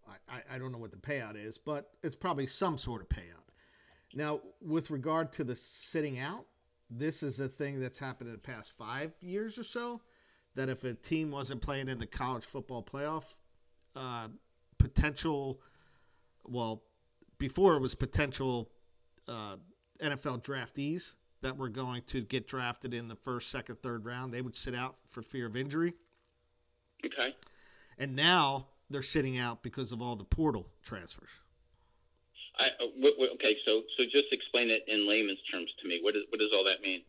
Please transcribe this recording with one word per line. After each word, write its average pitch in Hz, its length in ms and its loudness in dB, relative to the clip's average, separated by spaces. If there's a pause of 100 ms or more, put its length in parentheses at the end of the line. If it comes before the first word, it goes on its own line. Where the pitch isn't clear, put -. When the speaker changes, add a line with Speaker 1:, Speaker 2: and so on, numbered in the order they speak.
Speaker 1:
I, 98 100 -20 (200)
I, 131 180 -10
I - 40 -6
don't 127 120 -6
know 123 80 -8
what 113 120 -10
the 98 60 -18
payout 110 380 -4
is, 107 240 -10
but 147 320 -4 (120)
it's 147 120 -4
probably 139 320 0
some 165 300 0
sort 117 240 -4
of 87 80 -18
payout. 85 360 -2 (680)
Now, 151 280 -2 (180)
with 160 320 -2
regard 151 420 0
to 160 100 -2
the 120 120 -2
sitting - 640 -4
out, 170 260 -6 (440)
this 151 340 -4
is 127 160 -4
a 135 80 0
thing 139 320 -4
that's 127 200 -4
happened 127 280 -8
in 117 80 -10
the 98 60 -16
past 113 360 -12
five 131 440 -6
years 208 360 -4
or 240 60 -8
so, 240 380 -6 (540)
that 131 120 0
if 131 160 -4
a 127 120 -2
team 156 360 -2
wasn't 139 300 -4
playing 135 260 -2
in 131 120 -4
the 117 80 -4
college 127 360 -2
football 104 400 -8
playoff, 147 540 -6 (580)
uh, 120 320 -6 (500)
potential, 139 840 2 (800)
well, 117 400 -2 (540)
before 175 380 8
it 143 40 4
was 131 160 0
potential, 131 760 2 (600)
uh, 107 260 -8 (460)
N 151 100 0
F 135 140 -4
L 131 120 -2
draftees 139 800 -4 (240)
that 131 160 -2
were 135 140 -4
going 123 380 -4
to 131 140 -2
get 123 260 -2
drafted 123 460 -4
in 117 140 -4
the 113 80 -10
first, 123 340 -4
second, 120 320 -8
third 117 240 -4
round, 123 280 -6
they 123 80 -4
would 127 140 -6
sit 123 200 -6
out 127 220 -4 (100)
for - 140 -12
fear 120 240 -6
of 110 100 -6
injury. 151 380 2 (1120)
Speaker 2:
Okay. 135 300 -2 (640)
Speaker 1:
And 135 180 -4
now 143 520 6 (220)
they're 139 140 -2
sitting 135 340 2
out 120 260 -2
because 117 280 -4
of 117 100 -4
all 120 140 -2
the 107 80 -8
portal 135 440 2 (160)
transfers. - 460 -12 (1300)
Speaker 2:
I, 131 60 6 (180)
uh, 117 120 0
w-, 135 160 10
w-, 131 240 4
okay, 107 200 6 (100)
so, 110 160 6 (160)
so 131 60 4
just 131 280 4
explain 120 380 2
it 110 180 2
in 104 200 4
layman's 104 320 4 (120)
terms 85 180 -4 (120)
to - 60 -6
me. 85 140 0
What 104 140 4
is, 104 140 2
what 110 100 -2
does 107 140 6
all 95 120 6
that 95 200 4
mean? 92 240 0